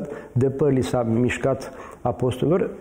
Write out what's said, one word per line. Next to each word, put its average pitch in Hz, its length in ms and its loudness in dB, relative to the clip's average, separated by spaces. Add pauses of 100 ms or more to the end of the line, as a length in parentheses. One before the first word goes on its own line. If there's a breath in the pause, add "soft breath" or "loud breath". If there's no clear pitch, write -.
(320 loud breath)
de 131 180 2
păr 147 220 2
li 131 100 2
s-a 123 200 0
mișcat 123 680 0 (280 loud breath)
apostolilor, 135 720 0 (100)